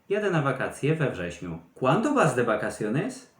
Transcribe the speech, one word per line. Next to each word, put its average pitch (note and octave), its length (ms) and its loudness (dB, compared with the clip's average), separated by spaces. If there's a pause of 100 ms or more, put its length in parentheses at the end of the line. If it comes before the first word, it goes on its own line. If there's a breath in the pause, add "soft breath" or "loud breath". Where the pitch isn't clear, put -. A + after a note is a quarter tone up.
Jadę G3+ 220 0
na D#3+ 100 2
wakacje C3+ 540 0
we C#3 160 0
wrześniu. F2 480 -8 (160)
¿Cuándo G3+ 380 2
vas E3 220 4
de B2 80 2
vacaciones? A2+ 960 -2